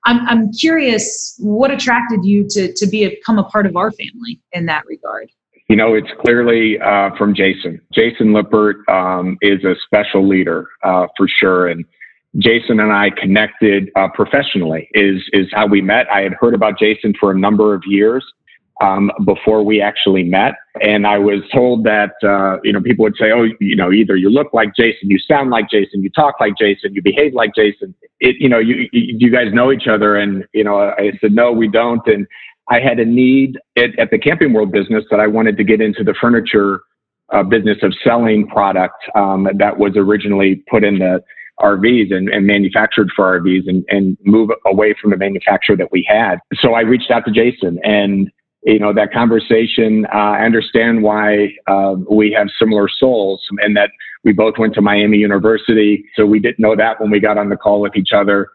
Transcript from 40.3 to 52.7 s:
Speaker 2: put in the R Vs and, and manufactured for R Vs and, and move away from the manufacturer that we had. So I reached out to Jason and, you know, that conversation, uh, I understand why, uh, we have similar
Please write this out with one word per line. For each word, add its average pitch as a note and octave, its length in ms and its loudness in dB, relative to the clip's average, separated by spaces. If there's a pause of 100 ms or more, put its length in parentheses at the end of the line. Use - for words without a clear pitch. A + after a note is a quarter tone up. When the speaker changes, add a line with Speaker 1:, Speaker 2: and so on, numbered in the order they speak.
Speaker 2:
put G#2+ 140 2
in G2+ 160 0
the F#2 220 0 (360)
R G2+ 180 2
Vs G#2 360 2
and, F#2+ 160 -2
and G#2 180 0
manufactured G2+ 680 0
for G2 100 2
R F#2 140 2
Vs F#2 260 0
and, F#2 220 -2
and G2 360 0
move G#2+ 260 2 (160)
away G#2 340 2
from G#2+ 100 0
the F#2+ 60 0
manufacturer G2 580 0
that F2+ 160 -4
we - 180 -2
had. G#2 300 0 (220)
So A#2 140 2
I A#2 80 2
reached A#2+ 280 0
out A#2 140 0
to A2 80 -4
Jason G#2 500 -2
and, G2+ 480 0 (320)
you A2 160 2
know, G#2 140 0
that G#2 200 0
conversation, A2+ 960 0
uh, G2+ 100 -4
I G#2 280 0
understand A2+ 580 0
why, G#2 520 0 (120)
uh, G2 300 0 (140)
we G#2+ 220 2
have G#2 160 0 (100)
similar G#2+ 300 2